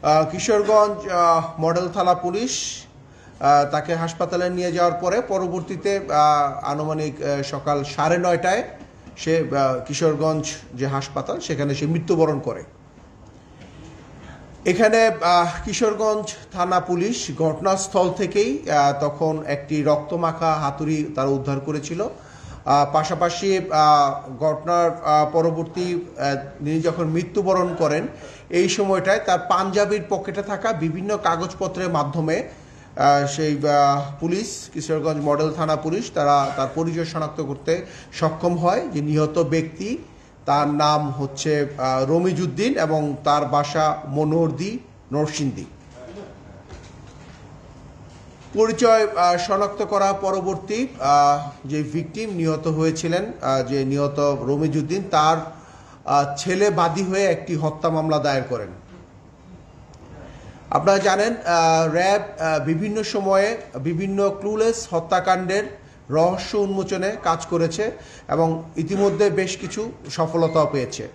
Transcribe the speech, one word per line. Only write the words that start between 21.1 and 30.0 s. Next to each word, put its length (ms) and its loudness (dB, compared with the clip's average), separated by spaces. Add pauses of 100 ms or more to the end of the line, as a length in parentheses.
তারা 120 0
উদ্ধার 320 0
করেছিল। 420 -6
আহ, 920 -2
পাশাপাশি, 640 0
আহ, 800 4
ঘটনার, 520 2 (140)
আহ, 280 4
পরবর্তী, 640 0
আহ, 400 -4
তিনি 460 -4
যখন 220 0
মৃত্যুবরণ 760 0
করেন, 300 0 (420)
এই 200 2
সময়টায় 560 2
তার 140 2
পাঞ্জাবির 720 0